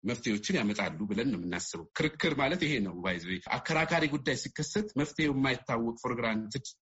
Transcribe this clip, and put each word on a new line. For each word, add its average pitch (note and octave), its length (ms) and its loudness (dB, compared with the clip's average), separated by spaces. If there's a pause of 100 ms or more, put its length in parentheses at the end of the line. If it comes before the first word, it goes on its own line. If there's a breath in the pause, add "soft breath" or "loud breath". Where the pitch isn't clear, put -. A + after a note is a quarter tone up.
መፍትሄዎችን A2+ 520 0
ያመጣሉ G2+ 500 0
ብለን A3+ 220 0
ነው B3 100 0
የምናስበው። F2 560 -4
ክርክር D#3 420 2
ማለት D3 260 2
ይሄ D3+ 180 2
ነው። F#2 180 -2
ባይ F2+ 200 0
ዘ E2 80 -8
ዌይ F#2 140 -2 (120)
አከራካሪ D#3+ 560 2
ጉዳይ C#3 300 0
ሲከሰት G#3 580 -2
መፍትሄው D3 360 2
የማይታወቅ B2 680 0
ፎር B2 180 -2
ግራንትድ A2+ 500 -2 (220)